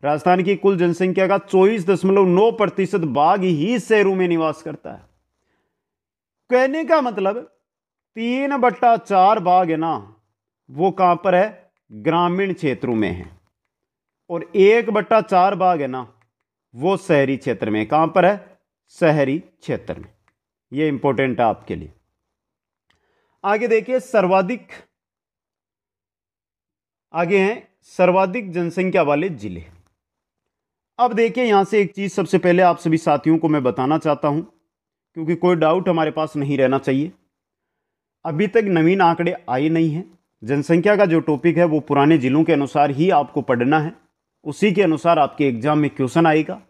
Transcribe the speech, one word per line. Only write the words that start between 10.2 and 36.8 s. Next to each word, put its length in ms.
वो 240
कहाँ 320
पर 100
है? 360
ग्रामीण 600
क्षेत्रों 420
में 160
है। 200
और 260
एक 340
बट्टा 320
चार 320
भाग 260
है 60
ना, 200
वो 240
शहरी 380
क्षेत्र 340
में। 160
कहाँ 200
पर 180
है? 340
शहरी 400
क्षेत्र 560
में। 140
ये 160
इंपॉर्टेंट 520
है 60
आपके 280
लिए। 180
आगे 240
देखिए, 320
सर्वाधिक, 720
आगे 240
हैं 300
सर्वाधिक 540
जनसंख्या 500
वाले 260
जिले। 340
अब 140
देखिए, 320
यहाँ 200
से 160
एक 120
चीज़ 200
सबसे 260
पहले 240
आप 160
सभी 200
साथियों 400
को 100
मैं 140
बताना 360
चाहता 300
हूँ, 140
क्योंकि 200
कोई 200
डाउट 320
हमारे 220
पास 260
नहीं 220
रहना 200
चाहिए। 340